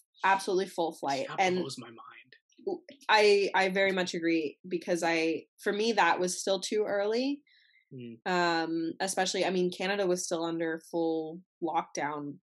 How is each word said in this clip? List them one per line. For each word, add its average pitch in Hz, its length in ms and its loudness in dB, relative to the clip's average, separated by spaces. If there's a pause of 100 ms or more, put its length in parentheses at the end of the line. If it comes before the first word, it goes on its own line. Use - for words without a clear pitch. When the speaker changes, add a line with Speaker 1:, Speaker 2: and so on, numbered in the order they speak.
(240)
Speaker 1:
absolutely 190 440 2
full 165 260 -4
flight. 139 360 -4
Speaker 2:
That - 100 -4
Speaker 1:
And 185 180 2
Speaker 2:
blows - 220 -6
my - 100 -16
mind. - 80 -20 (1120)
Speaker 1:
I, 208 460 6
I 190 140 4
very 196 220 2
much 180 220 -2
agree 165 540 -2
because 180 340 -2
I, 165 460 0 (160)
for 202 100 0
me, 220 200 0
that 175 260 4
was 180 200 -2
still 190 200 -2
too 214 280 -2
early. 226 540 -2 (500)
Speaker 2:
Mm. 120 360 -12
Speaker 1:
Um, 165 720 0
especially, 185 460 0
I 180 40 0
mean, 180 220 2
Canada 196 340 -2
was 180 200 0
still 165 180 -4
under 165 360 -4 (120)
full 165 500 -2 (220)
lockdown 151 840 -2